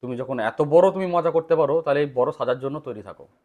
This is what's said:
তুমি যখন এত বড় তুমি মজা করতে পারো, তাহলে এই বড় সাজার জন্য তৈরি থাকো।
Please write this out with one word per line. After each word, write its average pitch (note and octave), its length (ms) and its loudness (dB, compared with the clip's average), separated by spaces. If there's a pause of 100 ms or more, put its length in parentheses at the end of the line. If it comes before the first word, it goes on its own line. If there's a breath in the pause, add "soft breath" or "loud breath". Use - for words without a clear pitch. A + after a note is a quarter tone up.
তুমি B2 200 -8
যখন C3 180 -6
এত A2 220 -4
বড় D#3 240 6 (100)
তুমি F#3+ 200 -4
মজা E3+ 160 0
করতে E3 240 0
পারো, D3+ 260 2
তাহলে D3 180 0
এই D3 180 0
বড় B2 200 2
সাজার B2+ 220 -2
জন্য C#3 200 -6
তৈরি A#2+ 300 -12
থাকো। E2 160 -20 (200)